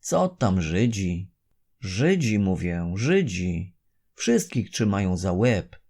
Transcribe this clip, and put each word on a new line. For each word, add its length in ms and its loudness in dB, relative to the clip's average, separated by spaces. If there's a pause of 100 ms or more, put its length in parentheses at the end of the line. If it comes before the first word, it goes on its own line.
„Co 280 0
tam 320 0
Żydzi?” 680 0 (500)
„Żydzi, 580 0
mówię, 560 -2
Żydzi. 840 -2 (380)
Wszystkich 560 -2
trzymają 460 0
za 160 -2
łeb 440 0 (140)